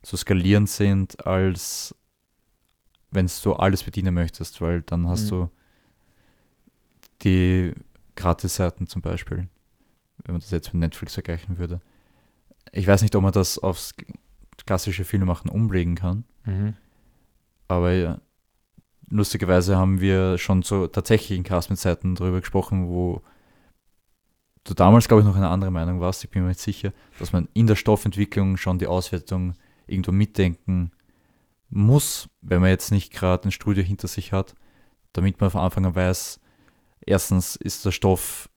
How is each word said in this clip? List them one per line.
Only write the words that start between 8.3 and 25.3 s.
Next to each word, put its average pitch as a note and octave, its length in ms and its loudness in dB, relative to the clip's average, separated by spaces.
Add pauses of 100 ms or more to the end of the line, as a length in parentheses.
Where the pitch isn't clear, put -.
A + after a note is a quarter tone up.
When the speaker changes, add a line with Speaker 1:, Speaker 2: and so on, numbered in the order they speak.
Speaker 1:
zum - 140 -10
Beispiel, F2 460 -6 (760)
wenn F2+ 100 -8
man E2+ 60 -4
das - 120 -10
jetzt E2+ 220 -6
mit F2 80 0
Netflix E2 320 -6
vergleichen F2 440 -8
würde. F2 240 -8 (920)
Ich F#2+ 160 -2
weiß G2 140 6
nicht, G#2+ 140 2
ob F#2+ 80 4
man F#2+ 80 4
das F#2+ 280 0
aufs - 340 -4 (720)
klassische F#2 400 -2
Filmemachen F#2 440 0
umlegen F#2 460 0
kann, F#2 280 -4 (220)
Speaker 2:
Mhm. G#2 280 -2 (920)
Speaker 1:
aber F2+ 260 2
ja, E2+ 280 -2 (880)
lustigerweise F#2 680 2
haben F#2 240 2
wir F#2+ 360 2
schon F#2 260 0
zu F#2+ 240 -2
tatsächlichen G2 560 0
Castmate-Zeiten F#2 720 -2
darüber F2+ 240 -2
gesprochen, F#2 480 -2
wo F2 340 -4 (1400)
du - 100 -10
damals, G#2 340 8
glaub A2 120 8
ich, G#2 60 8
noch G2 100 4